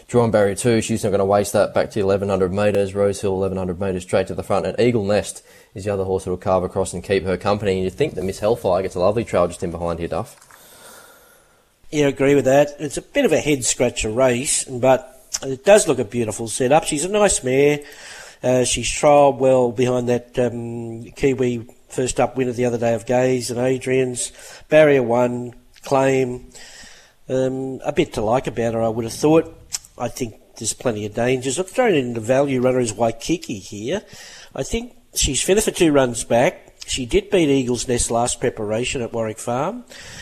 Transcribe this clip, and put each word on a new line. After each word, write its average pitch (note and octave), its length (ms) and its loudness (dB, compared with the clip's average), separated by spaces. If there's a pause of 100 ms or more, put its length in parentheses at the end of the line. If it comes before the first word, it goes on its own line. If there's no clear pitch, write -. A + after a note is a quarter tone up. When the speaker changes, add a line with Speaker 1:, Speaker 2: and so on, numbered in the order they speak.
Speaker 1:
Drawn A#2+ 240 2
Barrier G2+ 240 2
two, A#2 260 0
she's A2 220 -2
not G#2+ 80 -2
gonna G2 140 2
waste G2+ 280 2
that G2 220 2
back G2 160 0
to - 100 -6
eleven G2 280 0
hundred F#2 240 0
metres. G2+ 420 0
Rose G2+ 260 0
Hill, G2 140 -2
eleven F#2 240 -2
hundred F#2 220 -4
metres F#2 240 -4
straight F#2+ 240 0
to F#2 80 -8
the F#2 80 -6
front. F#2 220 -2
And F#2 120 -4
Eagle A#2 260 2
Nest G2 380 -2 (320)
is G2 100 -12
the G#2 80 -2
other F#2+ 120 -2
horse F#2+ 180 -2
that'll F2+ 160 -4
carve F#2 240 2
across F#2 320 -4
and F2 80 -8
keep F#2+ 220 0
her F#2 120 -2
company. G#2 360 -2
And F#2+ 100 -2
you'd F#2 120 -4
think D3+ 200 -2
that F2 80 -8
Miss F#2+ 160 -6
Hellfire G#2 440 0
gets F#2 120 -6
a F2+ 60 -2
lovely G#2 240 2
trail F2+ 240 2
just F2 160 -10
in E2+ 80 -4
behind E2+ 260 -4
here, E2 80 -4
Duff. E2 300 -6 (1500)
Speaker 2:
Yeah, D3+ 140 2
I C#3 60 2
agree C#3 260 2
with C3 80 4
that. C#3+ 240 6 (100)
It's D3+ 200 -8
a E3 40 -6
bit - 220 0
of F#3 80 2
a C3 80 4
head-scratcher B2 680 -2
race, B2+ 520 0
but B2+ 640 0 (140)
it C3+ 220 -8
does G3+ 240 6
look B2+ 100 2
a B2 60 0
beautiful A2+ 420 -4
setup. C3+ 380 2
She's D3+ 200 -4
a F#3 40 -4
nice G#3 340 2
mare. C#3+ 380 2 (600)
Uh, B2+ 220 2
she's A#2+ 240 -2
trialled C#3+ 520 6
well B2+ 340 4
behind B2 360 0
that, A#2+ 300 -2
um, A#2 800 -4
Kiwi B2 500 0 (220)
first B2+ 320 -4
up B2 160 0
winner B2+ 160 -2
the A#2+ 140 -2
other A#2 120 -2
day A#2 160 0
of A2 100 -6
Gaze B2 460 0
and A#2 80 -6
Adrian's. B2+ 720 -2 (380)
Barrier D3 340 6
one, A#2+ 520 0 (280)
Claim. C3 680 0 (800)
Um, C3 560 -2
a C#3+ 80 -4
bit D3+ 200 -2
to - 80 -4
like A2+ 260 2
about A#2 280 -2
her, A2+ 80 -2
I A2+ 60 2
would A2+ 160 -4
have A2+ 80 -8
thought. D#3+ 400 2 (460)
I A#2+ 80 -6
think A#2 300 -8 (200)
there's A2 160 -6
plenty G#2+ 320 -4
of G#2 100 -8
dangers. B2 440 -2
I've F#3 100 -4
thrown A#3+ 260 2
in B2 200 0
the A#2 60 -6
value C3 400 2
runner B2+ 180 2
is A#2 140 0
Waikiki A#2 640 -4
here. A2 440 -8 (520)
I - 80 -6
think A#3 320 -6 (220)
she's - 260 -2
fed G3 180 2
for G#3 120 0
two E3 180 2
runs C3 320 2
back. C3 540 0 (100)
She C3 200 -6
did G3 240 0
beat E3+ 180 2
Eagle's B2 400 0
Nest A#2+ 200 -2
last A#2+ 300 -2
preparation A#2 640 -4
at A2+ 100 -8
Warwick A2 280 -6
Farm. E3 440 -6 (380)